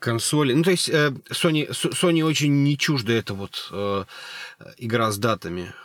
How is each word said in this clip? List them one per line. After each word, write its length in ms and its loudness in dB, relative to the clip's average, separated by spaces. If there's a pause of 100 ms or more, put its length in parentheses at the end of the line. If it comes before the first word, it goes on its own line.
консоли. 480 2
Ну, 100 4
то 80 4
есть, 180 0
э, 240 2 (180)
Sony, 420 0
С-, 160 -2
Sony 340 2
очень 400 4
не 140 4
чужда 360 0
эта 200 0
вот, 380 -10
э, 340 -2 (720)
игра 340 0
с 60 -4
датами. 560 -2 (120)